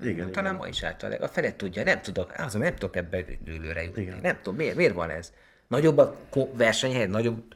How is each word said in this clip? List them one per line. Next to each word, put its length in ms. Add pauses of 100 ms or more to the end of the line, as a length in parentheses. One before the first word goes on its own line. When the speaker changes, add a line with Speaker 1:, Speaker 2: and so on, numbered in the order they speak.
Speaker 1:
igen, 280
Speaker 2:
Talán 220
Speaker 1:
igen. 100
Speaker 2:
ma 40
is 160
átvállalják. 460
A 40
fele 220
tudja, 280
nem 180
tudok, 360
azon 240
nem 140
tudok 200
ebbe 300 (180)
dőlőre 400
jutni. 180
Speaker 1:
Igen. 200
Speaker 2:
Nem 200
tudom, 140
miért, 200
miért 180
van 160
ez? 220 (360)
Nagyobb 300
a 180 (140)
ko-, 280
versenyhely, 500
nagyobb, 360 (120)